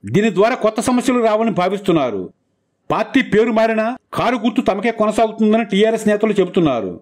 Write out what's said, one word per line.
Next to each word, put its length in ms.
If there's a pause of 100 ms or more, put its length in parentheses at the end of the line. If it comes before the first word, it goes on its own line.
దీని 280
ద్వారా 220
కొత్త 260
సమస్యలు 420
రావని 280
భావిస్తున్నారు. 760 (640)
పార్టీ 300
పేరు 300
మారినా 460 (160)
కారు 220
గుర్తు 260
తమకే 300
కొనసాగుతుందని 760
టీఆర్ఎస్ 420
నేతలు 240
చెబుతున్నారు. 720